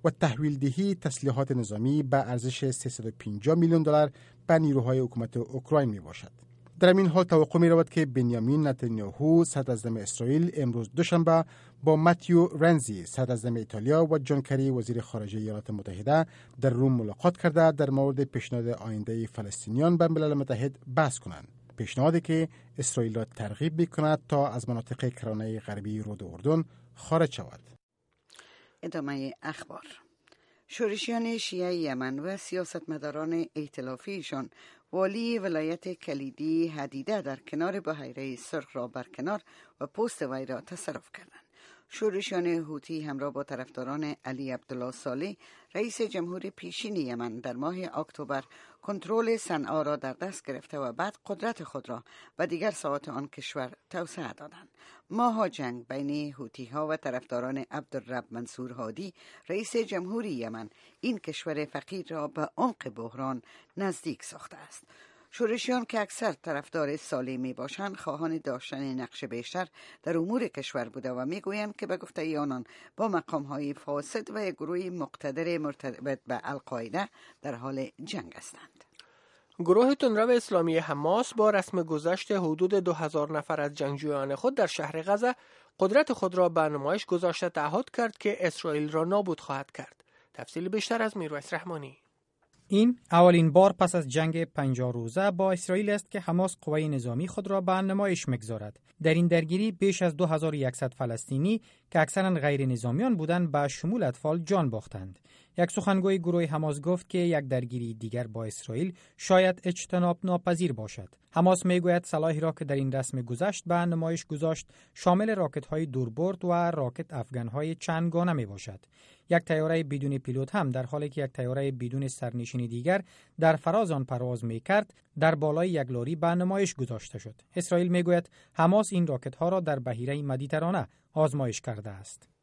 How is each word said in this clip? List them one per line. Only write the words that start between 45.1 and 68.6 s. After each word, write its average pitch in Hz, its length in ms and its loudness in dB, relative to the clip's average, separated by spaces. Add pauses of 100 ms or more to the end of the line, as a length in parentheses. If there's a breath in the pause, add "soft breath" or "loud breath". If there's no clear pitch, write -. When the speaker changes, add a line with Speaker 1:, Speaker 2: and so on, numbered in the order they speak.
Speaker 2:
رئیس 214 260 -4
جمهور 185 500 -4
پیشین 196 460 -8
یمن، 120 440 -4
در 123 120 -8
ماه 165 460 -6
اکتبر 139 460 -6 (380 loud breath)
کنترل 226 540 -2
صنعا 156 460 -2
را 147 140 0
در 131 160 -8
دست 180 320 -10
گرفته 135 340 -10
و 127 140 -4
بعد 180 240 -6 (100)
قدرت 202 380 -6
خود 135 240 -12
را 123 160 -10 (340 loud breath)
و 170 80 0
دیگر 170 240 -2
ساعات 143 380 -4
آن 139 180 -8
کشور 135 460 -10 (180)
توسعه 165 420 -8
دادند. - 360 -20 (420 soft breath)
ماها 220 380 2
جنگ 123 400 -6
بین 143 440 -4
حوتی‌ها 131 560 -8
و 156 80 -2
طرفداران 127 760 -6
عبدالرب 131 600 -8
منصور 120 420 -10
هادی، 120 420 -10 (340 loud breath)
رئیس 208 280 -4
جمهور 208 480 -4
یمن، 113 440 -8 (320 soft breath)
این 233 180 -2
کشور 151 460 -6
فقیر 165 460 -10
را 151 180 -6
به 151 280 -4
عمق 226 320 -2
بحران 120 540 -6 (340 soft breath)
نزدیک 185 460 -6
ساخته - 340 -16
است. - 280 -20 (520 soft breath)
شورشیان 240 480 0
که 226 160 -4
اکثر 208 320 -4
طرفدار 147 640 -4
صالح 131 400 -4
می‌باشند، 131 600 -6
خواهان 160 480 -6
داشتن 135 560 -6